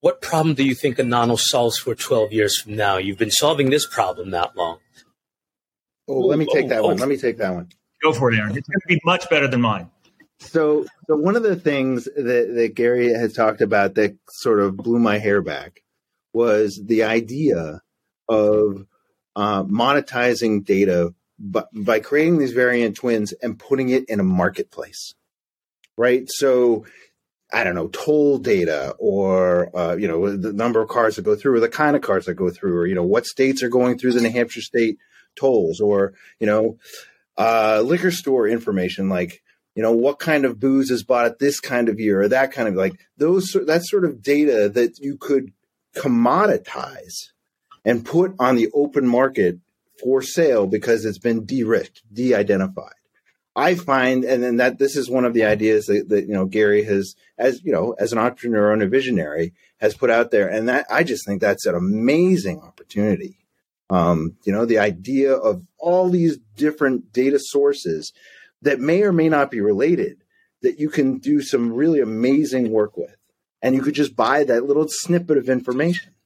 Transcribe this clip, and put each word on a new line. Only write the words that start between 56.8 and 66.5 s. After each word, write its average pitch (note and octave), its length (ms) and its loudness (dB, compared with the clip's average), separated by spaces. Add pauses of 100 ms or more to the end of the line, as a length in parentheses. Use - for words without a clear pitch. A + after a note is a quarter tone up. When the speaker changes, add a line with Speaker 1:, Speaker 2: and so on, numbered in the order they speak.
Speaker 2:
has, G2 320 -2 (220)
as, B2 260 0
you D#3 80 -2
know, A#2 280 -2
as G#2 140 -2
an A#2 40 -2
entrepreneur A2 540 0
and G#2+ 120 2
a G2 40 0
visionary, F2 640 -2 (260)
has G#2+ 160 0
put B2+ 140 0
out A#2 220 2
there. G#2 160 2
And A2 220 -4
that, C3+ 200 -2
I C3+ 140 0
just B2+ 220 -6
think G2 160 -4
that's G2+ 240 0
an F#2 100 0
amazing A2+ 840 0
opportunity. - 760 -6 (520)
Um, E2+ 540 0
you G2+ 100 0
know, A2+ 120 0
the A#2 140 2
idea G#2+ 540 0
of - 300 0 (140)
all F3+ 320 2
these E3+ 280 2 (180)